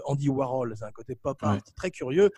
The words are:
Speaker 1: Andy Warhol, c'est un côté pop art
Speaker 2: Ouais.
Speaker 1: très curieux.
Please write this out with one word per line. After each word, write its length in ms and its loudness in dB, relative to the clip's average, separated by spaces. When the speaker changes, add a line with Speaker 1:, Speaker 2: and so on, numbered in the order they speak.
Speaker 1:
Andy 240 0
Warhol, 480 0
c'est 80 -10
un 60 -12
côté 240 -12
pop 260 -4
art 140 2
Speaker 2:
Ouais. 40 -4
Speaker 1:
très 160 -4
curieux. 460 4